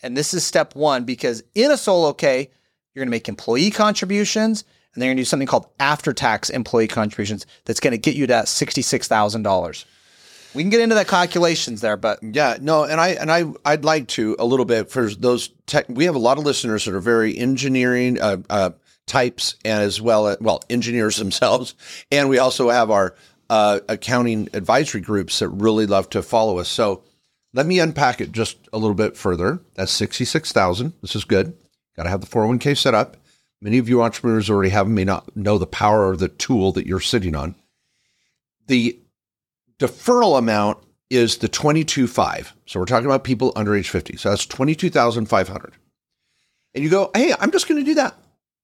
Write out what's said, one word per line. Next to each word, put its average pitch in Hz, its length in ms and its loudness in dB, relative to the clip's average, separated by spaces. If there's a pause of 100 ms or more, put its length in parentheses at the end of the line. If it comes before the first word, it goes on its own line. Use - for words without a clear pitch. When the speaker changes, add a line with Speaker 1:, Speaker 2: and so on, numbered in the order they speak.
Speaker 1:
And 123 140 -10
this 147 180 -2
is 175 120 -4
step - 300 -2
one, 139 280 0
because 120 400 -4 (120)
in 262 160 4
a 277 60 2
solo 170 360 2
K, 139 360 0 (440)
you're 135 100 -8
gonna 123 80 -4
make 117 160 -4
employee 123 440 0
contributions, 208 920 0 (300)
and 117 80 -8
they're 131 80 0
gonna 131 120 0
do 123 40 -2
something 135 220 -2
called 120 200 0 (120)
after-tax 139 720 0
employee 113 360 0
contributions 107 600 -6 (180)
that's - 140 -4
gonna 123 180 0
get 127 180 0
you 143 120 0
that 117 200 2
sixty-six - 600 -2
thousand 107 340 0
dollars. 92 440 -2 (680)
We 143 100 -4
can 190 60 0
get 233 120 4
into 226 140 2
the 208 100 4
calculations 170 760 0
there, 107 160 0
but 104 260 -2
Speaker 2:
Yeah, 120 380 0
no, 151 240 2
and 151 160 -2
I, 175 120 2
and 156 200 -4
I, 170 140 2 (180)
I'd 151 220 0
like 156 240 0
to 107 280 -2
a - 60 -2
little 123 220 2
bit 110 240 0
for 120 200 -2
those 113 380 -2 (180)
tech. 147 220 0
We 127 160 -2
have 175 120 0
a 131 40 -2
lot 123 180 4
of 151 60 -6
listeners 120 400 -2
that 98 100 -6
are 98 60 -4
very 113 380 2
engineering, 127 800 0
uh, 98 160 0 (140)
uh, 95 220 0 (360)
types, - 560 -2
as 104 380 -2
well 107 260 2
as, 101 140 -4
well, 107 280 0
engineers 120 460 -2
themselves, 110 580 -2 (380)
and 143 160 2
we 135 100 4
also 127 320 2
have 120 220 4
our, 98 240 2 (340)
uh, 104 380 4
accounting 113 640 -2
advisory 110 480 0
groups 95 400 -4
that 98 80 -2
really 107 380 2
love 98 240 2
to 101 120 -2
follow 110 360 0
us. 87 100 -6
So 101 340 -2 (520)
let 135 120 0
me 180 140 0
unpack 143 400 0
it 98 140 -8
just 110 240 -4 (160)
a 107 40 -6
little 107 160 0
bit 107 220 -2
further. 95 460 -2 (140)
That's 95 180 -4
sixty-six - 580 -4
thousand. 101 400 0 (100)
This - 140 -10
is 104 80 -4
good. 98 320 0 (400)
Gotta 85 140 -6
have 98 100 -2
the - 80 -12
four 113 160 0
oh 107 40 2
one 120 120 0
K 143 160 0
set 131 180 2
up. 107 220 0 (460)
Many 107 160 0
of 117 100 2
you 120 140 4
entrepreneurs 110 480 0
already 98 220 4
have, 101 180 2
may 101 160 2
not 95 320 -4
know 104 200 0
the 90 100 -2
power 104 440 2
of 87 80 -4
the 92 100 -2
tool 98 440 0
that - 140 -4
you're 92 120 -2
sitting 92 360 -2
on. 73 200 -6 (1080)
The 123 320 2 (800)
deferral 208 600 4
amount 107 400 2 (320)
is 120 280 4
the 113 100 -2
twenty-two 151 600 0
five. 78 480 -4 (100)
So - 140 -8
we're 92 60 -2
talking 120 200 0
about 135 180 2
people 127 320 0
under 104 200 0
age 98 140 -2
fifty. - 260 -6
So - 140 -2
that's 101 160 0
twenty-two 156 440 -2
thousand 117 360 0
five 95 220 0
hundred. - 260 -14 (1000)
And 139 100 -4
you 156 60 0
go, 190 260 2
"Hey, 262 240 4
I'm 208 120 0
just 381 160 0
gonna 302 160 0
do 294 120 0
that. 269 200 0 (480)